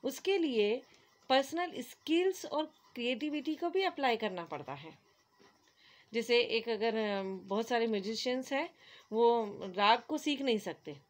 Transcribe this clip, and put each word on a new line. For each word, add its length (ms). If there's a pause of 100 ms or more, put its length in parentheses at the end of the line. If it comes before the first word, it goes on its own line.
उसके 340
लिए 460 (460)
पर्सनल 520
स्किल्स 640
और 200
क्रिएटिविटी 880
को 140
भी 140
अप्लाई 340
करना 260
पड़ता 300
है। 240 (1160)
जैसे 280
एक 280
अगर, 260
अम, 480
बहुत 240
सारे 200
म्यूजिशियंस 640
हैं 220 (360)
वो 340 (140)
राग 440
को 140
सीख 240
नहीं 160
सकते 400 (120)